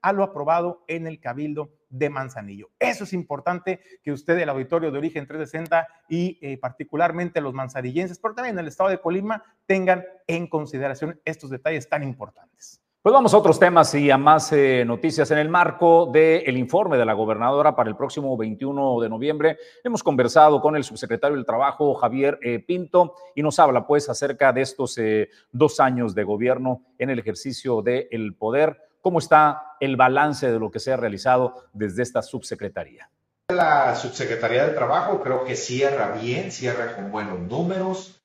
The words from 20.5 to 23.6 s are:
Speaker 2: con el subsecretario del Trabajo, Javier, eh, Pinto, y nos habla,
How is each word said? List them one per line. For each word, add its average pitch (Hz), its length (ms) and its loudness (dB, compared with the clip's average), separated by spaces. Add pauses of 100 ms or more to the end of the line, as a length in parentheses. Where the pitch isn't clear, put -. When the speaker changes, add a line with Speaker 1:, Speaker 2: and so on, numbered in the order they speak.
Speaker 2:
con 151 160 2
el 139 80 -2
subsecretario 117 500 -4
del 127 100 -6
Trabajo, 135 500 0
Javier, 135 460 0
eh, 120 180 -4
Pinto, 180 560 0 (200)
y 147 80 -4
nos 151 160 0
habla, 131 260 6